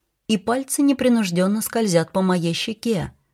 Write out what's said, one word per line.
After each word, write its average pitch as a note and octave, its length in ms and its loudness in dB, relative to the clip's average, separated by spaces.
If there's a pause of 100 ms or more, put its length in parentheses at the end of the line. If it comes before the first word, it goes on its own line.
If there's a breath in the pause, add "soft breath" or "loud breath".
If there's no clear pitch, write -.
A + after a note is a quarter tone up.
(280)
и A3 100 2
пальцы C4+ 460 -2
непринужденно A3 800 2
скользят E3+ 480 0
по F#3+ 100 0
моей F3+ 320 0
щеке, G#3 580 -4 (220)